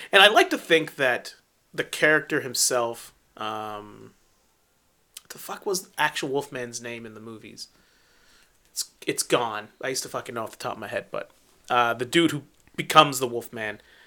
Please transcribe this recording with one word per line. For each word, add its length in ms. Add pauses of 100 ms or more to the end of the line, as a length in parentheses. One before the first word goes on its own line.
(120)
And 100
I 60
like 220
to 80
think 380
that 380 (400)
the 100
character 560
himself, 720 (240)
um, 760 (1080)
what 80
the 80
fuck 280
was 160
the 160
actual 320
Wolfman's 500
name 240
in 100
the 60
movies? 480 (1000)
It's, 200 (160)
it's 160
gone. 460 (140)
I 60
used 160
to 40
fucking 280
know 80
off 80
the 40
top 180
of 40
my 100
head, 220
but, 200 (400)
uh, 240
the 100
dude 260
who 120 (340)
becomes 420
the 80
Wolfman, 540 (260)